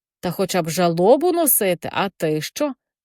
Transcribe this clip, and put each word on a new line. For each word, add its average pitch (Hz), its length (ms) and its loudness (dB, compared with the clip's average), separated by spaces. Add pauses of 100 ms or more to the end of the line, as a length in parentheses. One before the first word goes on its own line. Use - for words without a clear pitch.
(200)
«Та 170 120 -4
хоча 185 300 -2
б 165 80 -6
жалобу 180 640 4
носити, 285 600 0
а 196 180 -2
ти 156 320 -4
що?» — 285 320 -6 (320)